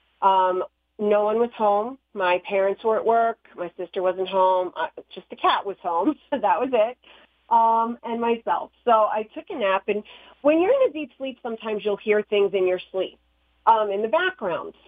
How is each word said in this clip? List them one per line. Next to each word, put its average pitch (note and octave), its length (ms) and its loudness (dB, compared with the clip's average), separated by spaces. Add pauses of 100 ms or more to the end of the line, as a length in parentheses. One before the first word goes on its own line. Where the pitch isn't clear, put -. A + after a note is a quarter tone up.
(240)
Um, F#3 400 2 (340)
no G#3 280 2
one G#3+ 120 0
was A#3 140 0
home. G#3+ 480 0 (160)
My F3+ 240 0
parents G3 440 -2
were A3 140 2
at E3+ 80 -4
work. A3+ 320 2 (180)
My E3+ 220 -8
sister F#3 240 -8
wasn't F#3 280 -2
home. F#3 460 2
Uh, E3 120 -6 (260)
just - 160 -20
the A#3 60 -14
cat C#4+ 280 -2
was F#3+ 200 -10
home. F3+ 400 0
<laughs> - 80 -20
So C4+ 80 -4
that F#3+ 200 0
was B3+ 140 -4
it. A#3 240 0 (500)
Um, A3+ 560 2
and A#3 160 -6
myself. A#3 520 -2 (140)
So A#3+ 60 4
I A3 440 2
took D#4 160 -14
a F4+ 40 -10
nap. G3 320 -2
And G#3 160 -4 (380)
when D#4 180 4
you're F#4 120 2 (100)
in B4 80 2
a C#4+ 40 -6
deep D4+ 220 -10
sleep, C4+ 280 -10
sometimes A3 420 -6
you'll G3+ 120 0
hear G#3+ 260 0
things G3+ 320 0
in F#3 100 0
your F3+ 140 0 (120)
sleep, F#3 280 -6 (480)
um, G#3+ 240 2
in G3+ 100 -2
the A3+ 60 -2
background. D4+ 680 -4 (140)